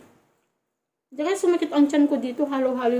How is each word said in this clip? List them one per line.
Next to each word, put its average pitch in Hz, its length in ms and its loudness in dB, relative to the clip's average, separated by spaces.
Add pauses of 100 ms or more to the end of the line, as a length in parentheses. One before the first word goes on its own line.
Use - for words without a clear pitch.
(1120)
Di 262 140 -8
kaya 370 100 0
sumakit 349 380 0
ang 285 160 4
tiyan 285 180 2
ko 285 140 0
dito. 247 240 -4
Halo-halo 254 560 -2